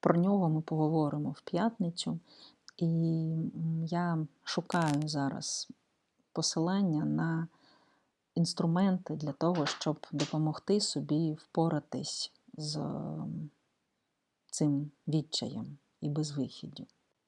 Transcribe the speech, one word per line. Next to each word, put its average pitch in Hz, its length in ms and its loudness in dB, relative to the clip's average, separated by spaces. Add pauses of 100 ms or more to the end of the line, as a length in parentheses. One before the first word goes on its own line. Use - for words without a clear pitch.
Про - 140 6
нього 185 320 4
ми 156 120 2
поговоримо 151 680 2
в - 100 -10
п'ятницю. 170 760 -2 (580)
І, - 80 -2
м, 165 1000 0
я 165 420 0 (180)
шукаю 156 640 0
зараз 143 600 -4 (640)
посилання 165 720 2
на 165 440 0 (840)
інструменти 170 840 2
для 147 160 -4
того, 165 340 2
щоб - 460 -4
допомогти 156 680 0
собі 151 520 0
впоратись 156 1000 -2 (240)
з, 151 200 -6
м, 151 760 -6 (1000)
цим 147 400 0 (180)
відчаєм 143 720 -2 (220)
і 156 80 -4
безвихіддю. 147 800 -4 (420)